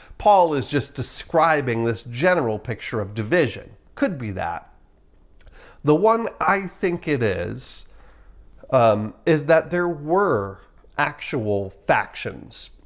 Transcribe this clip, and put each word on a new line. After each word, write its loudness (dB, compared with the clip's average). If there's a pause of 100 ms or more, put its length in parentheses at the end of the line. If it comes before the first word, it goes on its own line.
(160)
Paul 4
is -2
just -2
describing 0
this -2
general 0
picture -8
of -8
division. -2 (220)
Could -2
be -8
that. -8 (1120)
The 6
one 2 (120)
I 0
think -4
it 0
is, -4 (840)
um, 4 (140)
is 2
that 2
there 0
were 0 (360)
actual -2
factions -4 (160)